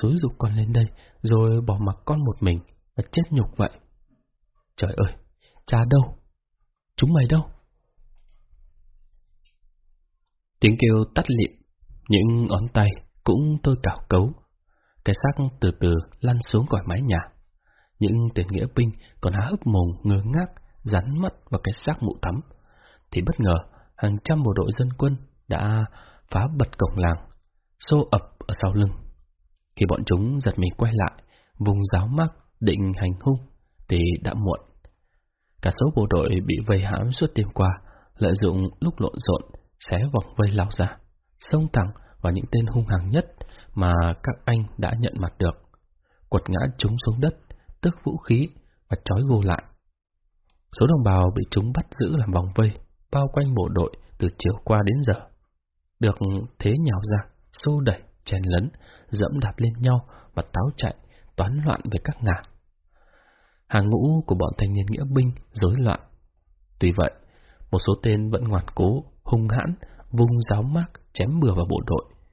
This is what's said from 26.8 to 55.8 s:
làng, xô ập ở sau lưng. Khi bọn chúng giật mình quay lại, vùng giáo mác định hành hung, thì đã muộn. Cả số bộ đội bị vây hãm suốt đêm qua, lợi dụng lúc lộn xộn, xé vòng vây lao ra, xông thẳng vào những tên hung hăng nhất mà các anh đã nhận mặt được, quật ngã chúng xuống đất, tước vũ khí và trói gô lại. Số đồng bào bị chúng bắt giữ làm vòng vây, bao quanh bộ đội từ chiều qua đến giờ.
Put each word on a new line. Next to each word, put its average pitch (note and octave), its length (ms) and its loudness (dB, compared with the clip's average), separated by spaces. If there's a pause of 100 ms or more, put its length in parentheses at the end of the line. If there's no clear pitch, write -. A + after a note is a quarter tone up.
làng, E2+ 320 0 (500)
xô D3+ 320 2
ập G2+ 100 2 (180)
ở - 220 -8
sau G#2+ 120 0
lưng. G2+ 180 2 (840)
Khi G#2 140 2
bọn - 160 0
chúng A2+ 340 0
giật B2 200 -2
mình F2+ 180 0
quay A#2 180 2
lại, F#2+ 280 -2 (340)
vùng G2+ 360 2
giáo F#2+ 140 2
mác D#3 260 0 (260)
định G2 380 0
hành F#2 240 -2
hung, C3+ 180 0 (480)
thì F2 120 2 (240)
đã - 100 -4
muộn. G2 260 -2 (1040)
Cả F#2 100 2
số C#3+ 240 0
bộ G#2 140 2
đội E2+ 200 2 (160)
bị - 100 0 (120)
vây G2+ 180 2
hãm G2 260 -2
suốt D#3 240 -2
đêm G#2 180 0
qua, F#2+ 160 2 (480)
lợi F#2+ 180 2
dụng F#2+ 340 0 (100)
lúc E3+ 200 -2
lộn - 140 -2 (140)
xộn, - 140 0 (480)
xé F#2 80 0 (160)
vòng - 240 -4
vây G2+ 140 2
lao G#2 200 0
ra, - 260 -2 (420)
xông D#3 340 0
thẳng G#2 180 2 (300)
vào F2 120 0
những F#2 180 -2
tên A#2 140 2
hung A2+ 220 -2
hăng F#2 220 0
nhất D#3 160 0 (500)
mà F2+ 180 2 (300)
các B2+ 120 -4 (100)
anh A#2 180 0 (140)
đã - 220 -2
nhận A#2 200 -2
mặt F2 200 -4
được, E2+ 160 0 (760)
quật - 200 0
ngã F#2 100 0 (180)
chúng G#2+ 180 0 (100)
xuống A#2 140 0
đất, D3+ 160 0 (460)
tước F3 120 0 (100)
vũ - 140 -6
khí C3+ 320 0 (400)
và - 160 -2
trói G2+ 160 0
gô B2+ 200 2
lại. F#2 220 0 (1160)
Số A#2+ 80 6
đồng D3 160 4
bào F#2 320 4
bị G2+ 160 -2
chúng A2 240 0
bắt E3 100 -2 (140)
giữ C3+ 180 0
làm G#2+ 140 0
vòng F2+ 240 0
vây, A2 220 2 (340)
bao C#3 220 0
quanh C#3 220 0
bộ F2+ 140 0
đội F2 220 0 (260)
từ F2+ 100 0 (100)
chiều A2 160 0 (100)
qua G#2+ 220 2
đến C3 180 0
giờ. G2+ 180 0 (800)